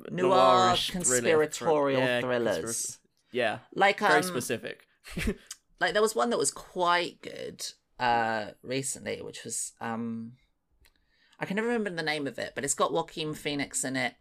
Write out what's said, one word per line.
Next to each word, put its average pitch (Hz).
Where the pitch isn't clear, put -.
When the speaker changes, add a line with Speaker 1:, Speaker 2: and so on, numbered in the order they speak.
Speaker 1:
Noir, 185
Speaker 2:
noirish -
thriller, 151
thr-, 151
Speaker 1:
conspiratorial 143
Speaker 2:
yeah, 123
Speaker 1:
thrillers. 117
Speaker 2:
conspira-, -
yeah, 117
Speaker 1:
Like, 196
Speaker 2:
very 190
Speaker 1:
um, 151
Speaker 2:
specific. 120
<laughs> -
Speaker 1:
like, 175
there 208
was 214
one 240
that 214
was 139
quite 175
good, -
uh, 113
recently, 123
which -
was, -
um, 117
I -
can 190
never 220
remember 233
the 165
name 151
of 117
it, 104
but 120
it's 139
got 190
Joaquin 165
Phoenix 143
in 131
it, 127